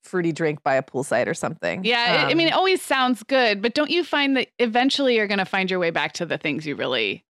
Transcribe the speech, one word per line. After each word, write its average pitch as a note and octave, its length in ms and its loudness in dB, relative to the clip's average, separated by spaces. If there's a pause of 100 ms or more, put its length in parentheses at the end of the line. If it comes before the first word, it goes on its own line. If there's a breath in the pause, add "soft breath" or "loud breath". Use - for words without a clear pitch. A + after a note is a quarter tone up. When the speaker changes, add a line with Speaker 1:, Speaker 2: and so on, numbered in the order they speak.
Speaker 1:
fruity E3+ 280 0
drink D3+ 320 -2
by C#3 120 2
a C3 80 2
poolside A#2 440 -2
or D#3 60 -2
something. D#3 500 -4
Speaker 2:
Yeah, A#3+ 440 2
I, - 40 0
I - 20 2
mean, E4 140 2
Speaker 1:
Um, - 60 0
Speaker 2:
it - 20 -2
always F#4 260 2
sounds B3+ 420 0
good, A#3 380 2
but A3+ 120 -2
don't D4 180 0
you E4+ 120 2
find C#4 340 0
that - 120 -2 (100)
eventually B3 560 2
you're G#3 120 2
gonna G3 180 0
find F#3+ 260 -2
your F#3 80 0
way E3+ 120 2
back D#3 220 -2
to F3 120 -6
the C#3 120 -4
things D3+ 280 -4
you C#3+ 100 -4
really A#2+ 540 -2